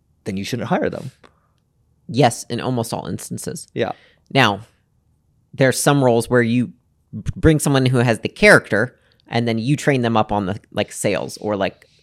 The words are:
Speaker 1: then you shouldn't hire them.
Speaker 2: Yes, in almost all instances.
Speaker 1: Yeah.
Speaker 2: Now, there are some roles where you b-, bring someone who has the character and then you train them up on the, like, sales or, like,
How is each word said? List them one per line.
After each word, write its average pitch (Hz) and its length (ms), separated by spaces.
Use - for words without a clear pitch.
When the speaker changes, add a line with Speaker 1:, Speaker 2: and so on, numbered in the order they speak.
Speaker 1:
then 95 120
you 98 80
shouldn't 117 240
hire 175 220
them. - 200
Speaker 2:
Yes, 120 360
in 117 160
almost 117 340
all - 120
instances. - 680
Speaker 1:
Yeah. 117 180
Speaker 2:
Now, 107 280
there 131 160
are 123 40
some 143 320
roles 117 260
where 123 120
you 120 260
b-, 110 220
bring 160 240
someone 135 280
who 127 120
has 117 220
the - 80
character 123 680
and 120 200
then 113 100
you 127 180
train 135 260
them 113 140
up 107 140
on 101 160
the, 98 140
like, - 220
sales 82 460
or, 104 180
like, 95 300